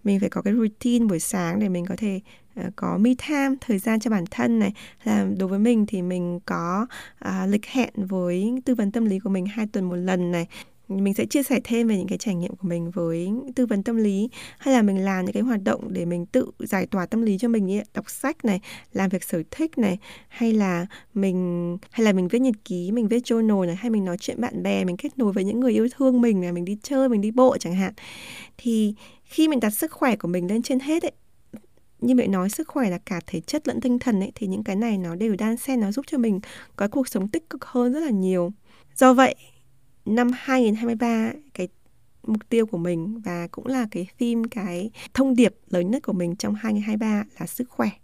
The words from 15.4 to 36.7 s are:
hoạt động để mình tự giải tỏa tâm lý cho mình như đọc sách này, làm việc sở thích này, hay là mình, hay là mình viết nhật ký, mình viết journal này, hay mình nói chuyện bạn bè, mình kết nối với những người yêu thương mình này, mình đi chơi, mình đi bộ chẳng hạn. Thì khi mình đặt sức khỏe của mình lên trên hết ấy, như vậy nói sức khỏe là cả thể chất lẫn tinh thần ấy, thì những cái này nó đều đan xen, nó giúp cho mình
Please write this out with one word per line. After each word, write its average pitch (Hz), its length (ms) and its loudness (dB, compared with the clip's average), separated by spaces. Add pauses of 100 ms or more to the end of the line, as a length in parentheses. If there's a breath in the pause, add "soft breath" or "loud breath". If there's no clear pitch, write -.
hoạt 226 200 0
động - 300 0
để 185 120 -4
mình 175 220 -2
tự - 320 0
giải 185 280 -2
tỏa 180 200 -2
tâm 226 160 -2
lý 202 160 2
cho 240 100 0
mình 214 180 2
như 202 140 -2 (140)
đọc - 160 -8
sách - 340 -6
này, 202 160 2 (320 loud breath)
làm 196 160 0
việc 185 160 -2
sở 165 260 -4
thích 320 280 -4
này, 202 200 2 (300 loud breath)
hay 226 240 0
là 185 340 2 (280 loud breath)
mình, 180 640 0 (120)
hay 226 140 0
là 208 80 6
mình 180 160 2
viết 233 100 2
nhật 254 160 2 (100)
ký, 180 280 -4
mình 226 160 0
viết 240 160 2
journal 214 420 2
này, 170 100 -2
hay 233 140 -4
mình 208 140 0
nói 180 160 -2
chuyện - 200 -8
bạn 202 220 -4
bè, 196 220 0
mình 180 120 -2
kết 294 220 -8
nối 208 140 2
với 190 120 0
những 214 160 -2
người 254 120 2
yêu 220 240 4
thương 254 240 4
mình 220 200 4
này, 175 120 -2
mình 175 120 -4
đi 202 180 -4
chơi, 269 260 2
mình 220 120 2
đi 214 100 0
bộ 247 300 6
chẳng 170 140 -4
hạn. 190 180 0 (680 loud breath)
Thì 220 360 2 (300 loud breath)
khi 311 240 2
mình 277 120 2
đặt 214 100 2
sức 311 220 -4
khỏe 240 240 0
của - 120 -6
mình 175 180 -2
lên 220 160 0
trên 262 180 0
hết 311 220 0
ấy, - 100 -4 (880)
như 247 160 4
vậy 240 120 4
nói 190 220 2
sức 320 180 -6
khỏe 240 220 0
là 175 80 -4
cả 175 280 -6
thể 165 140 -6
chất - 280 -4
lẫn 233 120 -2
tinh 247 180 2
thần 220 220 2
ấy, 196 140 -4
thì 208 120 -6
những 196 180 -4
cái 196 120 -2
này 214 220 0
nó 175 160 -4
đều 208 220 0
đan 220 200 0
xen, 254 240 -2
nó 202 120 0
giúp 269 160 -4
cho 294 100 -2
mình 214 220 2 (360 loud breath)